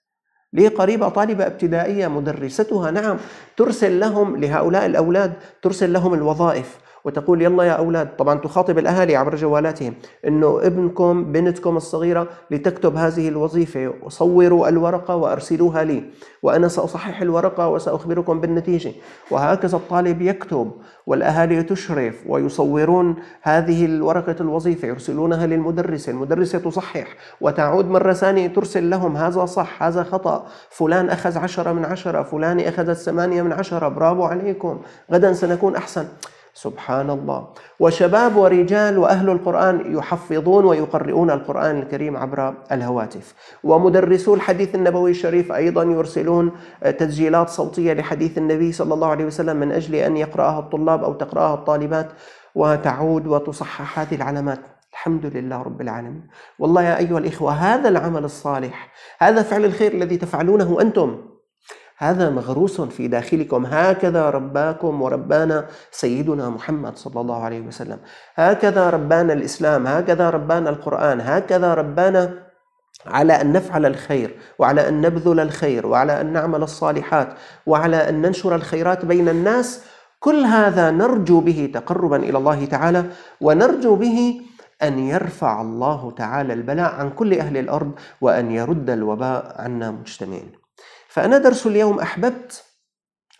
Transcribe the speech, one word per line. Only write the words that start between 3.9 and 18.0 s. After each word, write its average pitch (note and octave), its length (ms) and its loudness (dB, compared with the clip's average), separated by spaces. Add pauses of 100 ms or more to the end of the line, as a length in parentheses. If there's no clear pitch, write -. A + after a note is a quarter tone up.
لهم، G#3 360 0
لهؤلاء D#3 500 0
الأولاد E3+ 480 2 (280)
ترسل F#3 320 0
لهم F3+ 200 2
الوظائف، D#3 640 0 (280)
وتقول: D3+ 360 0
"يلا F3 220 4
يا F3 80 4
أولاد"، D#3+ 440 -2
طبعًا C#3+ 240 2
تخاطب E3+ 380 0
الأهالي E3+ 380 2
عبر C#3 200 0
جوالاتهم، D3+ 580 -2 (340)
إنه D3+ 360 2
ابنكم، F3 680 0
بنتكم E3+ 460 0
الصغيرة E3+ 500 -2 (240)
لتكتب D3+ 440 0
هذه D#3+ 340 0
الوظيفة، D3+ 640 -2 (140)
"صوروا F3 640 4
الورقة E3+ 460 0
وأرسلوها D#3+ 680 0
لي، D3+ 200 -2 (400)
وأنا D#3+ 240 4
سأصحح E3+ 540 -4
الورقة F3 460 0
وسأخبركم E3 760 -2